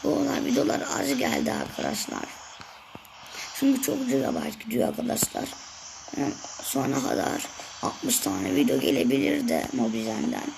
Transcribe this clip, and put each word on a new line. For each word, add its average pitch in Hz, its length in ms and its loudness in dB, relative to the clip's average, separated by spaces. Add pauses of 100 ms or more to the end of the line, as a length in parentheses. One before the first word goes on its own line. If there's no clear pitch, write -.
Bu 147 60 4
olay - 360 2
videolar - 360 2
az - 360 0
geldi - 340 2
arkadaşlar. - 720 -2 (1300)
Çünkü 269 260 4
çok - 260 0
gigabyte - 560 0
gidiyor - 240 2
arkadaşlar. - 640 0 (680)
Yani - 160 0 (300)
şu - 180 0
ana 135 220 0
kadar - 440 0 (340)
altmış - 380 0
tane - 360 0
video 143 240 6
gelebilir - 680 4
de 80 260 2
Mobizen'den. 117 840 0